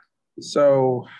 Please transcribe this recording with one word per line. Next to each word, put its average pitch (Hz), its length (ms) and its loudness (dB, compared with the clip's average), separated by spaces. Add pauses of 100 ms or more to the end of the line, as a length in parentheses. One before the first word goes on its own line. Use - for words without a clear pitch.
(420)
So 131 640 0 (140)